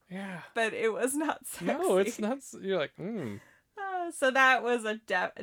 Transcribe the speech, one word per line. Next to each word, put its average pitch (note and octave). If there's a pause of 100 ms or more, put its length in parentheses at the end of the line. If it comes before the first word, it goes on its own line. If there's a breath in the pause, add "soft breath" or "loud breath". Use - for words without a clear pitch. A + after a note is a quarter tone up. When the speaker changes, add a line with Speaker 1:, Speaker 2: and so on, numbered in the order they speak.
(100)
Speaker 1:
Yeah. F#3 (140)
Speaker 2:
but A3+
it A3
was B3
not D4+ (180)
Speaker 1:
No, A#3
it's G3
Speaker 2:
sexy. G#3+
Speaker 1:
not A#3
s-, -
you're F#3+
like, C#3
"Mm." D3 (380 soft breath)
Speaker 2:
Uh, F#4
so C4+
that C4
was A#3+
a G#3+
de-, F#3 (100)